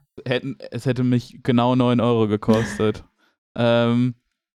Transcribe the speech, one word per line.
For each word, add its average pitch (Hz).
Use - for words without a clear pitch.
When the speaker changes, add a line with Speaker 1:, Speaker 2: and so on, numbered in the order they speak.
Speaker 1:
Hätten, 131
es -
hätte 127
mich 123
genau 123
neun 123
Euro 113
gekostet. 107
Speaker 2:
<laughs> -
Speaker 1:
Ähm, 120